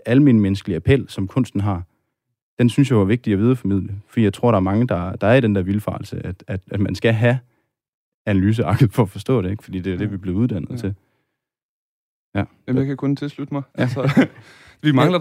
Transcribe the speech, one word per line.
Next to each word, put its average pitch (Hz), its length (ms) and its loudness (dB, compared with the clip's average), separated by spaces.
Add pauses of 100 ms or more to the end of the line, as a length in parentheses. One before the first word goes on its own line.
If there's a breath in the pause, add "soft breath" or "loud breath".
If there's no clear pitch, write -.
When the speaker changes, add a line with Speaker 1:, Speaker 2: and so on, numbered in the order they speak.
Speaker 1:
almenmenneskelige 107 720 2
appel, 131 320 2
som 95 200 -8
kunsten - 320 -4
har, 98 220 -2 (760)
den 123 100 4
synes 135 220 2
jeg 117 80 4
var 98 60 4
vigtig 107 280 0
at 95 60 2
videreformidle, 101 520 0 (180)
fordi 113 160 0
jeg 101 80 2
tror, 120 180 0
der 107 60 4
er 92 60 4
mange, 104 240 2
der, 90 300 -4
der 98 100 -2
er 117 80 6
i 135 60 6
den 107 140 0
der 95 80 0
vildfarelse, - 640 -6
at, - 200 -12
at, 95 140 -8 (100)
at 98 100 -4
man 95 140 0
skal 113 180 0
have 120 260 2 (880)
analysearket 104 640 2
for 123 100 0
at 95 60 0
forstå 110 340 -4
det, 92 80 -4
ikke? 104 140 -8
Fordi 92 160 -8
det 92 120 -6
er 87 40 -4
det, 101 80 -4
Speaker 2:
Ja. 104 40 -6
Speaker 1:
vi 98 60 -8
er 95 40 -10
blevet 92 200 -6
uddannet 110 320 -4
Speaker 2:
Ja. 131 60 -10
Speaker 1:
til. 110 180 -6 (1400)
Ja. 98 100 -2 (240)
Speaker 2:
Jamen, 127 100 0
jeg 135 80 0
kan 139 100 -6
kun 139 200 -2
tilslutte 143 380 -10
mig. 139 80 -6 (160)
Speaker 1:
Ja. - 40 0
Speaker 2:
Altså, 127 440 2 (160)
<laughs> - 400 -20
vi 151 100 2
mangler 156 280 4